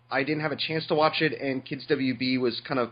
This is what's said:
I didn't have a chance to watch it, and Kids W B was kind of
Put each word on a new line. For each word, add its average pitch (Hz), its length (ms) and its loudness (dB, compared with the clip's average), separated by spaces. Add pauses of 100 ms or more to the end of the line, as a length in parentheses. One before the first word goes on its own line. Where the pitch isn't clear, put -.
(120)
I 131 120 2
didn't 151 180 0
have 156 100 0
a 131 60 -2
chance 160 300 -4
to 165 80 0
watch 151 260 4
it, 151 180 0
and 135 240 -2
Kids - 240 -8
W 131 300 2
B 127 220 0
was 120 280 0
kind 135 120 0
of 117 120 0